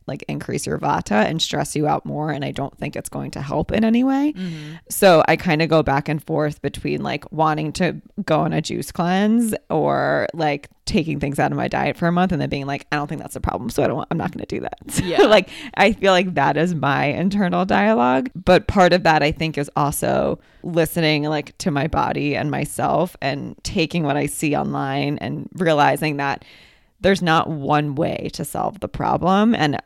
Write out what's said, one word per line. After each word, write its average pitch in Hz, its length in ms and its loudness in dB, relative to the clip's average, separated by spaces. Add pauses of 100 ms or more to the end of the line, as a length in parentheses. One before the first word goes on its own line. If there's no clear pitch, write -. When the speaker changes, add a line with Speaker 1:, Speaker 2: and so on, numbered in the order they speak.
Speaker 1:
like, - 220 -10
increase 147 380 -6
your 156 120 -2
vata 165 480 0
and 160 160 -2
stress 147 340 -4
you 151 100 0
out 147 200 -2
more. 147 240 -4
And 143 120 -6
I 139 100 -6
don't - 260 -8
think - 180 -8
it's - 140 -8
going 139 220 -8
to 139 100 -10
help 147 280 -4
in 214 140 2
any 226 180 4
way." 277 320 0
Speaker 2:
Mm-hmm. 165 420 -10 (120)
Speaker 1:
So 180 400 6
I 165 80 4
kinda 160 300 0
go 156 160 4
back 143 260 0
and 156 160 -4
forth 151 380 -2
between, 143 400 -4
like, 139 280 -6
wanting 151 440 0
to 165 220 0 (280)
go 151 160 2
on 160 140 0
a 156 80 0
juice - 300 -6
cleanse 208 600 2 (140)
or, 143 640 0
like, 151 360 -2 (200)
taking 160 320 0
things 143 180 -4
out 143 140 2
of 143 40 -2
my 127 120 -2
diet 135 280 -2
for 170 120 0
a 170 40 2
month 180 200 2
and 143 100 0
then 139 60 -2
being 139 180 -6
like, 139 240 -8
"I 147 60 -2
don't 147 100 -4
think 147 140 -8
that's - 160 -12
a - 40 -12
problem, - 300 -4
so - 140 0
I - 20 4
don't - 120 0
want, - 120 -8
I'm 170 80 -2
not - 140 -4
gonna - 140 -12
do - 140 -6
that." - 220 -10
<laughs> - 80 -16
So, - 140 -4
Speaker 2:
Yeah. - 180 2
Speaker 1:
like, 214 260 6 (260)
I - 180 4
feel 190 200 4
like 180 220 2
that 143 220 2
is 170 180 2
my 139 320 0
internal 180 580 0
dialogue. 240 680 2
But 180 320 4
part 180 260 6
of 180 120 2
that, 156 180 4
I 147 80 2
think, 160 280 -4
is 143 180 -2
also 139 640 0 (240)
listening, 160 600 0
like, 151 340 -4
to - 120 -2
my 139 160 0
body 139 480 -2
and 139 160 -2
myself 139 720 -2
and 139 420 -6
taking 170 400 -2
what 143 140 0
I 143 100 -2
see 143 300 -2
online 143 600 -2
and 143 360 -8
realizing 147 600 2
that 139 280 -4 (560)
there's 190 220 2
not 165 260 2
one 147 460 0
way 135 380 -4
to 170 120 -8
solve - 360 -4
the - 80 -6
problem. 190 640 2
And 147 320 0